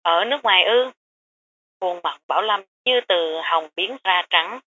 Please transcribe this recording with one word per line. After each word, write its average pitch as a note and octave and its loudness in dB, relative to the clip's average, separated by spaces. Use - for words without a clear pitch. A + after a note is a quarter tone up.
"Ở E3+ 0
nước C#4 -4
ngoài F#3+ 4
ư?" B3 2
Khuôn F3 -4
mặt D3 -6
Bảo E3+ 0
Lâm G#3 -2
như B3 2
từ E3 0
hồng D#3+ -2
biến G#3 -6
ra F3+ 0
trắng. F#3 0